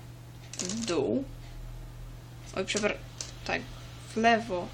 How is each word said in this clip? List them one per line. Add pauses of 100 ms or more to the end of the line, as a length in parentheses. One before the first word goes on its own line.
(580)
w
dół. (1300)
Oj,
przepra-, (460)
tak, (520)
w
lewo,